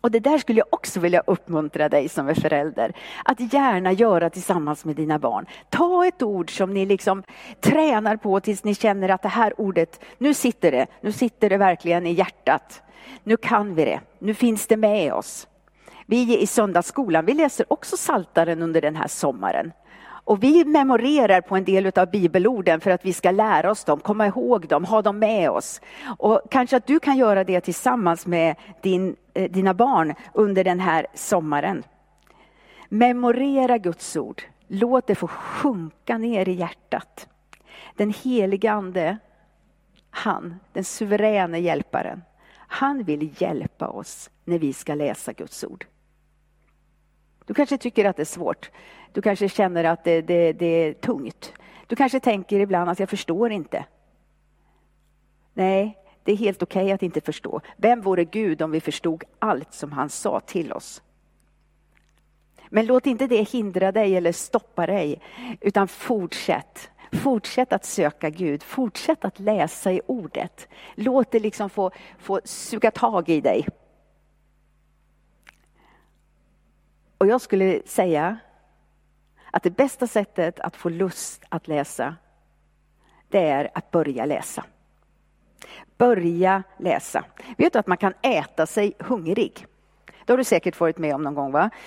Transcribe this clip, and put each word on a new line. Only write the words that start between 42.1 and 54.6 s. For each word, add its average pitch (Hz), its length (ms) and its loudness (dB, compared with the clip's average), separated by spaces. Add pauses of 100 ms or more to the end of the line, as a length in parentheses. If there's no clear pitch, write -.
han 277 460 -4
vill 151 400 -4
hjälpa - 460 -6
oss - 420 -14 (140)
när 170 140 -2
vi 147 140 -2
ska - 220 -8
läsa 143 380 -4
Guds - 320 -14
ord. - 220 -16 (1600)
Du - 100 -8
kanske 277 240 0
tycker 226 260 0
att 196 120 0
det - 60 -6
är - 20 -2
svårt. - 460 -6 (420)
Du - 100 -6
kanske 202 260 0
känner 180 360 0
att 165 200 0
det, 165 180 2
det, 170 300 2
det 170 140 -2
är 165 260 2
tungt. - 600 -8 (340)
Du 233 100 -6
kanske 262 240 0
tänker 202 400 0
ibland 185 300 0
att 180 80 -4
jag 185 100 -4
förstår 202 420 -2
inte. 196 340 -8 (1700)